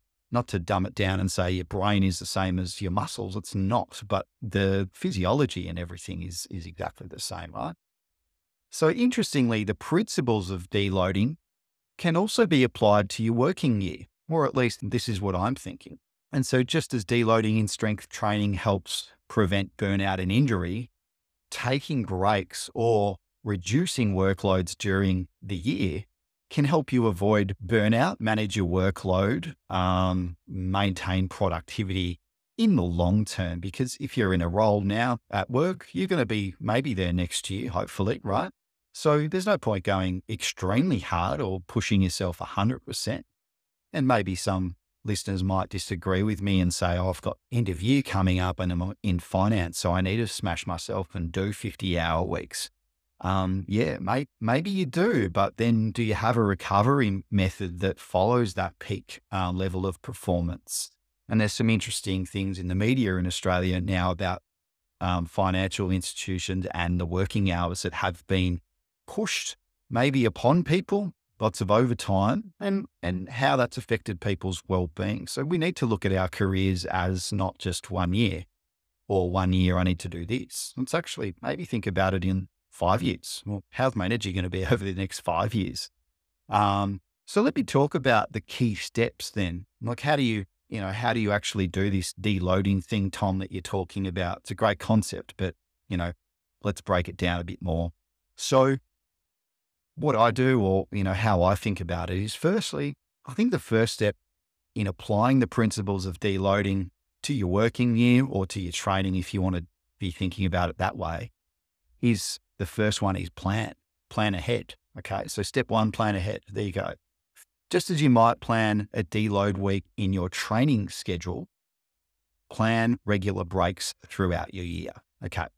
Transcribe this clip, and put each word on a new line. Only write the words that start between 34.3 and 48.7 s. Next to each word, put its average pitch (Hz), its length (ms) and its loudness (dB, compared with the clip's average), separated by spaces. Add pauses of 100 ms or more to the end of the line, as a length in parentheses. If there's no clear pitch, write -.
in 87 80 2
a 85 60 0
role 104 340 4
now 113 360 0 (120)
at 101 200 -2
work, 156 420 0
you're 185 140 -2
gonna 165 200 0
be 101 340 -2
maybe 120 340 0
there 90 180 0
next 87 360 -2
year, 104 220 -6
hopefully, 98 520 -2
right? 123 280 -2 (420)
So 151 360 2
there's 185 180 -4
no 208 120 2
point 98 260 -2
going 92 440 0
extremely 110 680 0
hard 87 420 -2
or 95 200 -4
pushing 101 420 2
yourself 90 380 0
a - 40 -10
hundred - 400 -2
percent. - 400 -6 (680)
And 147 140 0
maybe 104 280 2
some 92 400 -2 (300)
listeners 98 400 -2
might 95 240 0
disagree 95 540 -2
with 104 200 -2
me 98 180 4
and 90 140 2
say, 87 240 0
"Oh, 92 100 0
I've 90 140 -4
got - 160 -4 (140)
end 117 160 0
of 85 120 -4
year 131 220 2
coming 92 380 2
up 92 180 -2
and 90 140 -2